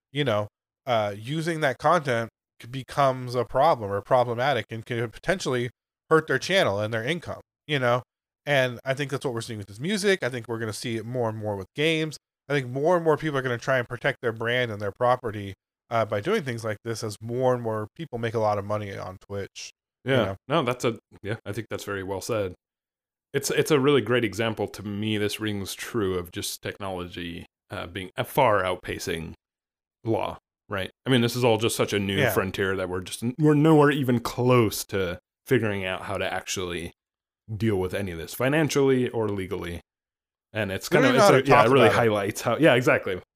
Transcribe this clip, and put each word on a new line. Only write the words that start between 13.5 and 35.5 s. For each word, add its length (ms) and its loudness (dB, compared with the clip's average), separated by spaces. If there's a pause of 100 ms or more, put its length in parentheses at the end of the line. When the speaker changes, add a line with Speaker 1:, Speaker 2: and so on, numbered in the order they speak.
Speaker 1:
try 200 0
and 100 -2
protect 320 -4
their 120 0
brand 380 -2
and 100 -8
their 120 -4
property, 640 0 (360)
uh, 140 2
by 160 -2
doing 240 -2
things 180 -8
like 220 -6
this 180 -6
as 180 -6
more 320 0
and 120 -2
more 320 -4
people 240 -10
make 140 -4
a 40 -2
lot 200 2
of 60 -4
money 320 -4
on 240 -12
Twitch, 520 -12 (320)
you 80 -2
Speaker 2:
Yeah. 120 4
Speaker 1:
know? 120 -4 (100)
Speaker 2:
No, 160 0
that's 220 -2
a, 160 -2 (220)
yeah, 220 -6
I 80 -8
think 160 -10
that's 160 -8
very 200 -6
well 160 -6
said. 340 -4 (800)
It's, 180 -2
it's 220 2
a 80 6
really 200 6
great 220 2
example 460 -2
to 160 -14
me, 340 -2
this 220 -2
rings 340 -4
true, 440 -2
of 120 -8
just 320 -8
technology, 840 -8 (220)
uh, 200 -8
being, 280 -10
uh, 60 -2
far 400 2
outpacing 720 -4 (720)
law, 340 -4 (300)
right? 240 -6 (120)
I 60 -2
mean, 100 6
this 140 2
is 80 -4
all 160 4
just 160 0
such 180 -2
a 60 2
new 180 0
Speaker 1:
Yeah. 140 2
Speaker 2:
frontier 460 0
that 120 -4
we're 120 -6
just, 240 -10 (120)
we're 180 4
nowhere 360 8
even 300 2
close 640 2
to 340 -4 (280)
figuring 380 0